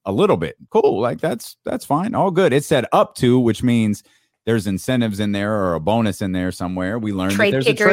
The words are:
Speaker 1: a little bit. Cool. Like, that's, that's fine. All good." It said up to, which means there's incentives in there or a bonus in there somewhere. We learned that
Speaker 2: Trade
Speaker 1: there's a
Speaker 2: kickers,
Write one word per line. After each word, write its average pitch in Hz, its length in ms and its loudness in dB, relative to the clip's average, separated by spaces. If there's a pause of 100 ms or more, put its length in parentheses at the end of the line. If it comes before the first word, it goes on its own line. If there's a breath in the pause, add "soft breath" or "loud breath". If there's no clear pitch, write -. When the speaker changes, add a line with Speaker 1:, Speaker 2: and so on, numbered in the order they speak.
Speaker 1:
a 98 60 -2
little 156 260 2
bit. 78 180 -6 (140)
Cool. 226 300 2
Like, - 200 -2
that's, 202 440 -6
that's - 200 -6
fine. 165 300 -2
All 175 160 0
good." 170 220 2
It 147 120 2
said 127 280 0
up 190 240 2
to, 123 220 4
which 117 240 2
means 113 400 2 (440)
there's 110 200 0
incentives 107 540 -2
in 104 120 -2
there 101 220 -2
or 95 200 0
a 80 60 -2
bonus 104 400 0
in 95 120 -4
there 90 200 -2
somewhere. 92 460 -6
We 107 140 -4
learned 95 200 -2
that 98 40 -2
Speaker 2:
Trade 202 180 0
Speaker 1:
there's 131 120 -2
a - 40 4
Speaker 2:
kickers, 208 220 0